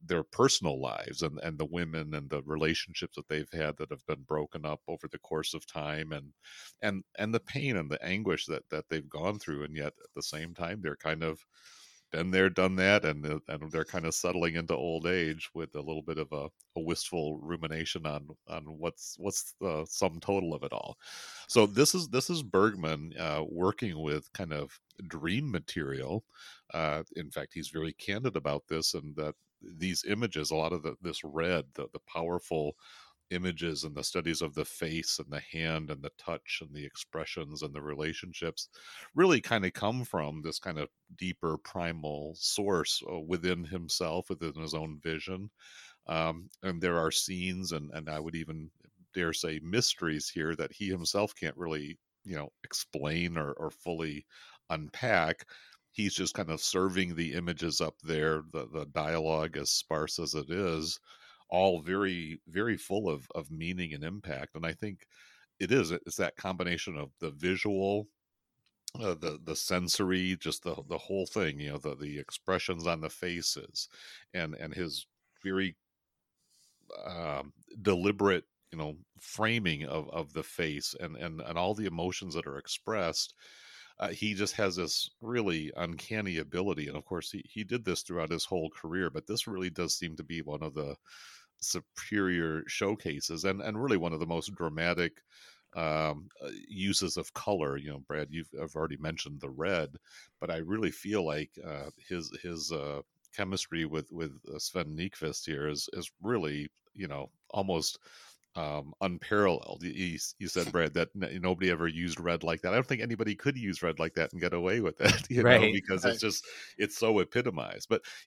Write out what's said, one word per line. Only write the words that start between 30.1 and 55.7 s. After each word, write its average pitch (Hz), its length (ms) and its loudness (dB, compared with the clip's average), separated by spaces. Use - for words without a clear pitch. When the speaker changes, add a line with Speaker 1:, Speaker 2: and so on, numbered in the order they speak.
Speaker 1:
a 80 60 2
lot 80 180 4
of 78 80 -2
the, 80 180 -2
this 85 240 -4
red, 80 400 2
the, 71 180 -4
the - 60 -10
powerful 82 760 0
images 85 540 0
and 76 100 -6
the 73 100 -4
studies 82 380 0
of 73 120 -2
the 76 100 -2
face 80 540 -2
and 71 140 -10
the 73 80 -4
hand 80 500 -2
and 69 120 -6
the 71 160 -8
touch - 420 -4
and 73 140 -14
the 73 100 -10
expressions 76 800 -8
and 73 120 -6
the 73 60 -6
relationships 80 880 -4
really 160 260 8
kind 104 240 2
of 92 80 2
come 117 320 0
from 78 380 -2
this 82 160 -4
kind 85 200 -4
of 71 100 -2
deeper 85 400 0
primal 78 800 -4
source, 98 760 2
uh, 85 80 -2
within 85 460 2
himself, 85 640 -2
within 82 320 -2
his 78 140 -4
own 78 280 -4
vision. 92 480 -4
Um, 82 440 0
and 90 200 -2
there 85 160 4
are 80 120 4
scenes 90 600 0
and, 73 220 -4
and 76 160 -6
I 78 100 -4
would 80 140 -4
even 78 360 -6
dare 85 180 2
say 80 300 -2
mysteries 82 640 2
here 80 280 -2
that 76 160 -4
he 101 160 -4
himself 95 460 0
can't - 220 -4
really, 78 420 -4
you 92 120 -6
know, 73 140 -6
explain 82 720 0
or, 73 140 0
or - 180 -4
fully 80 560 -4
unpack. 82 800 2